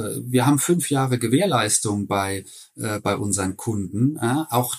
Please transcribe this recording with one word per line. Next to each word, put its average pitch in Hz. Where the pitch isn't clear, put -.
wir 123
haben 143
fünf 175
Jahre 131
Gewährleistung 113
bei, 98
äh, 107
bei 101
unseren 98
Kunden. 107
Ja? 127
Auch 123